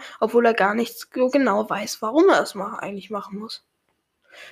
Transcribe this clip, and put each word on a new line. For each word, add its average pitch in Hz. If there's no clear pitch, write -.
obwohl 233
er 226
gar 202
nicht 233
so 254
genau 226
weiß, 208
warum 285
er 190
es -
ma-, 202
eigentlich 196
machen 202
muss. -